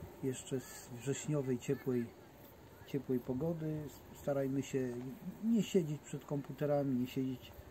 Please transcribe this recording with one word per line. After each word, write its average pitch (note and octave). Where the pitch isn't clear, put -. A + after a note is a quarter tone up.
jeszcze C3
z -
wrześniowej, C3
ciepłej, B2+
ciepłej C3
pogody. D#3
Starajmy C#3
się B2+
nie A3+
siedzieć D3+
przed -
komputerami, C#3+
nie B2
siedzieć C3